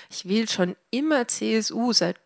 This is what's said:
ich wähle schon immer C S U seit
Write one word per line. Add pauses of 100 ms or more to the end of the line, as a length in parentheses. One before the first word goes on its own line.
ich
wähle
schon (160)
immer
C
S
U
seit